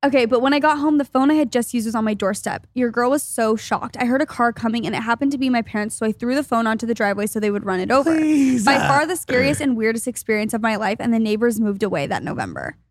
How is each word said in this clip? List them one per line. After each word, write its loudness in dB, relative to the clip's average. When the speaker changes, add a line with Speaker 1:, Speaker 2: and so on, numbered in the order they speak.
Speaker 1:
Okay, 4
but 2
when 4
I 4
got 4
home, 2
the 2
phone 2
I 4
had 2
just -2
used 0
was -4
on 0
my 0
doorstep. -4
Your 0
girl 0
was 2
so 0
shocked. -4
I 0
heard 2
a 0
car 0
coming, -2
and -2
it -4
happened 0
to -4
be 0
my 0
parents, -6
so -4
I 0
threw -2
the 0
phone 0
onto -2
the -2
driveway -2
so -4
they 0
would -4
run -2
it -2
over. 4
Speaker 2:
Please. 2
Speaker 1:
By 4
far 2
the -4
scariest 0
and 0
weirdest -2
experience -4
of -2
my 0
life, -2
and 0
the 2
neighbors 2
moved 0
away -2
that -4
November. -8